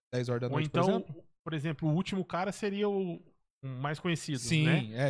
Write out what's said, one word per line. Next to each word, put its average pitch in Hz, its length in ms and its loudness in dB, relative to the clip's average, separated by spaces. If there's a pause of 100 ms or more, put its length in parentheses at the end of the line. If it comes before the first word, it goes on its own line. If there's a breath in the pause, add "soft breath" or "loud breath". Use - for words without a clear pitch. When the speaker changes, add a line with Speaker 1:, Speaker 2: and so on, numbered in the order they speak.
(120)
Speaker 1:
dez 123 160 -2
horas 123 120 0
da 127 80 -2
Speaker 2:
Ou 131 60 -2
Speaker 1:
noite, 151 120 0
Speaker 2:
então, 170 180 4
Speaker 1:
por 190 60 4
exemplo. - 340 -2 (200)
Speaker 2:
por 160 100 -6
exemplo, 156 340 -2
o 151 60 4
último 185 300 0
cara 185 260 -4
seria 202 380 -2
o, 190 340 -2 (400)
o 135 60 -8
mais 139 300 -4
conhecido, 160 400 -2
Speaker 1:
Sim, 151 260 2
Speaker 2:
né? 139 260 4 (200)